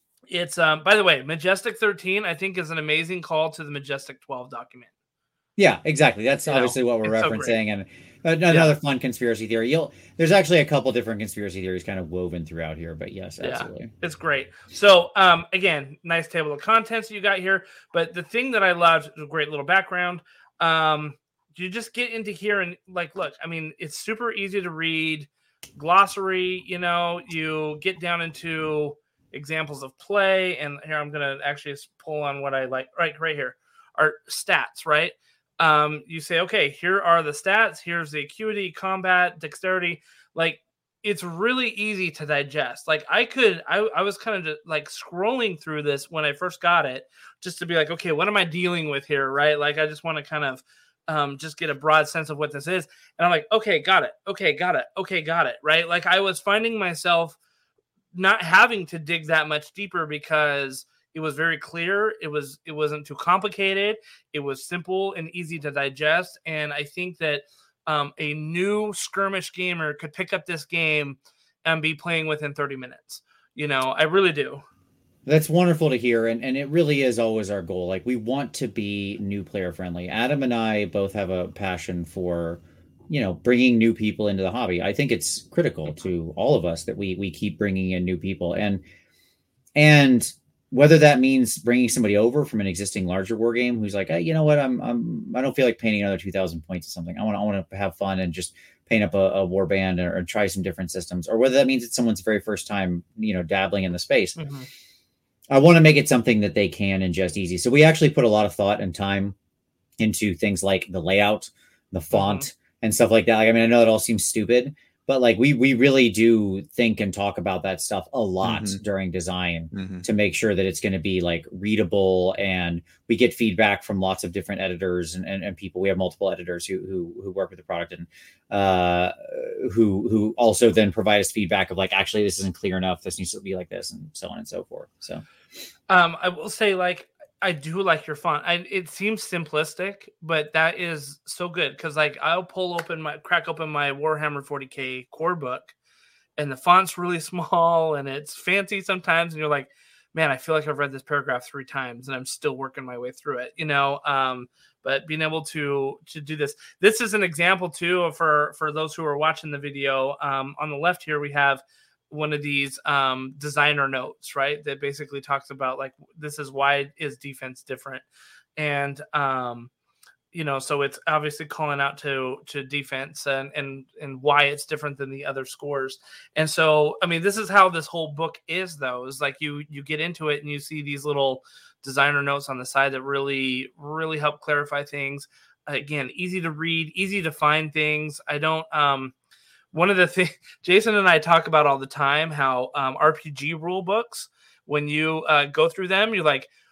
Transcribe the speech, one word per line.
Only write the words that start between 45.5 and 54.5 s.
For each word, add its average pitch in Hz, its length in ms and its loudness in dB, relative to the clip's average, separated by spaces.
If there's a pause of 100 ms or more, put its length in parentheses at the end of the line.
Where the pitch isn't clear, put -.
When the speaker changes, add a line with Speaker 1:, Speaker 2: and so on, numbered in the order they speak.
Speaker 1:
through 151 220 -6
this 139 280 -2
when 156 140 -4
I 143 80 0
first 175 300 -8
got 170 240 4
it, 131 180 -8 (380)
just 180 160 -10
to 175 80 -8
be 170 80 -2
like, 156 160 2
"Okay, 170 220 -4
what 170 160 2
am 208 100 0
I 185 60 4
dealing 175 440 -2
with 139 180 -4
here?" 139 240 -2
Right? 147 280 4
Like, 147 200 0
I 156 80 2
just 151 160 -10
wanna 156 200 -6
kind 147 220 -6
of, 131 180 -6 (460)
um, 147 300 -2
just 151 200 -14
get 151 120 -2
a 139 40 -4
broad 151 340 4
sense 156 220 -6
of 143 80 -8
what 147 140 -4
this 139 140 -10
is. 175 200 -4 (320)
And 170 80 4
I'm 180 40 2
like, 160 220 2
"Okay, 214 280 2
got 180 220 4
it. 117 100 -4 (140)
Okay, 190 280 0